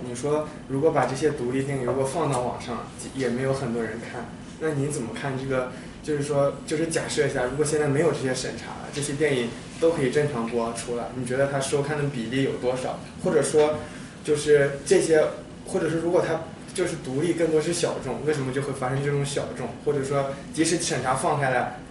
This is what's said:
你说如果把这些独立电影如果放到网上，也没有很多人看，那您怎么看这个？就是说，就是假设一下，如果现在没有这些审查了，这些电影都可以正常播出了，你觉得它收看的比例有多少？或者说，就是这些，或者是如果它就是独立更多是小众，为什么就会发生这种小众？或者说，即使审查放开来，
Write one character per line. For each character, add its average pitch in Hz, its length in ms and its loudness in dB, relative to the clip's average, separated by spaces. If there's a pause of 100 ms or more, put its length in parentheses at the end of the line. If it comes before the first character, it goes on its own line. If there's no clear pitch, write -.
你 123 60 -6
说 147 340 0 (200)
如 135 120 -2
果 156 120 6
把 139 140 4
这 135 100 -2
些 151 160 2
独 123 200 -2
立 135 120 0
电 139 160 -2
影 123 60 -2
如 120 80 0
果 135 100 2
放 147 280 0
到 123 100 2
网 - 200 -4
上， 113 240 -8 (300)
也 131 140 0
没 120 140 0
有 135 80 2
很 131 220 0
多 117 80 0
人 110 180 -4
看， 117 260 -8 (340)
那 156 160 0
您 139 160 0
怎 139 100 -4
么 113 120 -4
看 135 260 -4
这 135 60 -6
个？ 127 260 0 (300)
就 151 140 -2
是 143 80 0
说， 143 300 2 (120)
就 156 120 -2
是 165 100 2
假 151 220 -2
设 147 180 2
一 - 60 -2
下， 127 100 0
如 127 140 -2
果 151 80 4
现 151 140 0
在 147 80 2
没 135 120 2
有 160 140 4
这 - 60 -2
些 127 140 0
审 123 240 -4
查 - 100 -10
了， - 260 -10
这 143 80 -2
些 143 120 -2
电 143 220 2
影 120 140 0 (320)
都 165 100 6
可 160 100 0
以 131 80 4
正 143 220 2
常 117 160 -2
播 117 260 0
出 120 220 -6
了， 117 220 -4
你 127 80 -4
觉 127 100 -2
得 139 160 4
它 139 80 0
收 139 240 0
看 147 140 -2
的 143 80 0
比 113 220 -2
例 131 160 2
有 127 100 0
多 123 220 0
少？ - 240 -4 (240)
或 175 100 2
者 143 100 6
说， 151 320 4 (480)
就 151 100 2
是 143 520 6
这 185 160 6
些， 160 200 6 (460)
或 196 120 -2
者 160 100 0
是 165 80 0
如 160 120 0
果 180 160 4
它 160 140 0 (340)
就 180 140 0
是 160 160 -4
独 131 160 -2
立 170 140 2
更 160 180 2
多 156 100 4
是 170 120 0
小 135 280 0
众， 123 240 -4
为 151 80 2
什 135 80 -2
么 131 120 -2
就 135 80 -2
会 135 100 -4
发 131 180 -4
生 139 140 0
这 143 80 2
种 143 140 2
小 139 180 -2 (140)
众？ 120 100 -4 (160)
或 147 80 2
者 139 120 2
说， 139 280 0 (220)
即 151 100 2
使 165 160 2
审 139 240 -2
查 131 100 2
放 147 260 2
开 135 100 2
来， 120 300 0 (120)